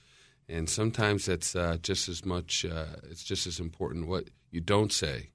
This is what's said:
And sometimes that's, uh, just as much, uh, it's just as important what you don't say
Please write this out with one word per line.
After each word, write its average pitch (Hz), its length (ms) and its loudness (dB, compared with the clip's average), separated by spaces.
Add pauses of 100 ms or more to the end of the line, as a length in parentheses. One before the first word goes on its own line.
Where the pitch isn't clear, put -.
(480)
And 82 200 -2
sometimes 107 580 2
that's, 87 280 0
uh, 85 280 2
just - 260 0
as 85 160 -6
much, 87 400 0
uh, 82 220 -4 (220)
it's 85 140 -14
just - 240 -2
as 87 140 -4
important 82 480 -4
what 92 160 0 (260)
you 85 100 -2
don't 101 320 6
say 67 420 -2